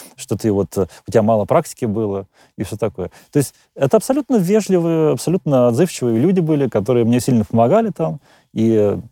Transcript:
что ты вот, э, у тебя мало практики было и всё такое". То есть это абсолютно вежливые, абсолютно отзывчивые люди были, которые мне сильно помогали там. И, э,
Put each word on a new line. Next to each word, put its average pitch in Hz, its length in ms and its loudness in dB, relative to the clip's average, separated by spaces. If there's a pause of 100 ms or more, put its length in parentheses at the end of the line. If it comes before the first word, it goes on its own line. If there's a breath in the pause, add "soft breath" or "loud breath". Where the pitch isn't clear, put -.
(180 loud breath)
что - 200 -6
ты 110 140 0
вот, 98 260 -2
э, 95 100 0 (200 loud breath)
у 107 40 -14
тебя 110 120 4
мало 107 220 2
практики 156 400 -2
было 101 420 -4 (300 soft breath)
и 113 60 -6
всё 107 140 -10
такое". 92 320 -6 (220 loud breath)
То 147 80 0
есть - 160 -4 (200 soft breath)
это 139 220 2
абсолютно 262 400 -2
вежливые, 170 760 0
абсолютно 135 560 0
отзывчивые 120 500 0
люди 180 220 2
были, 151 280 0
которые 117 360 0
мне 120 160 2
сильно 117 240 0
помогали 170 460 2
там. 160 280 -6 (340 soft breath)
И, 113 220 0
э, 101 240 2 (120)